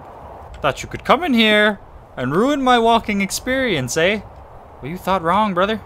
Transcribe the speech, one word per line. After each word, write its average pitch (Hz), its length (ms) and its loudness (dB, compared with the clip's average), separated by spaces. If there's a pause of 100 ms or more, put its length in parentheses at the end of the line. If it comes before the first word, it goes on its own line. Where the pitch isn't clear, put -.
(600)
Thought - 220 -2
you - 60 -12
could - 160 -12
come 320 180 2
in 320 100 0
here 214 460 4 (360)
and 135 200 -2
ruin 277 260 2
my 247 180 4
walking 226 420 2
experience, 196 760 -2
eh? 190 240 2 (600)
Well, 131 100 -8
you 180 60 -8
thought 185 240 -2
wrong, 190 320 2
brother. 196 320 0